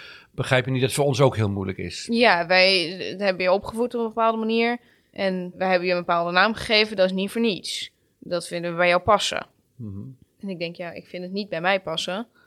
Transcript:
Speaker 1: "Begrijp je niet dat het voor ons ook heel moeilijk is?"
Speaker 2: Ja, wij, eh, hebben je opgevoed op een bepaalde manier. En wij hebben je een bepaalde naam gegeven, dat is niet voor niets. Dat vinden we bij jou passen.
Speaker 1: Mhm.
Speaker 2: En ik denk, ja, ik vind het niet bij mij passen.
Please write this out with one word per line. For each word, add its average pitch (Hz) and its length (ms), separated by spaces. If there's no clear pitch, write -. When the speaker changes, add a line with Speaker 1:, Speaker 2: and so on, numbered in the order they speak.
Speaker 1:
"Begrijp 127 340
je 131 60
niet 131 100
dat 127 80
het - 100
voor 143 80
ons 131 140
ook 135 140
heel 107 140
moeilijk 98 280
is?" 87 340
Speaker 2:
Ja, 208 360
wij, 185 500
eh, 185 60
hebben 190 240
je 180 80
opgevoed 220 440
op 240 60
een 226 60
bepaalde 226 300
manier. 226 400
En 185 460
wij 185 120
hebben 180 180
je 180 60
een 175 60
bepaalde 175 320
naam 190 220
gegeven, 214 420
dat 185 100
is 185 60
niet 190 200
voor 233 100
niets. - 500
Dat 175 280
vinden 175 240
we 165 60
bij 175 100
jou 175 140
passen. - 440
Speaker 1:
Mhm. 101 240
Speaker 2:
En 202 100
ik 180 100
denk, 170 160
ja, 170 160
ik - 160
vind 180 160
het 180 80
niet 202 180
bij 160 120
mij 190 180
passen. 185 480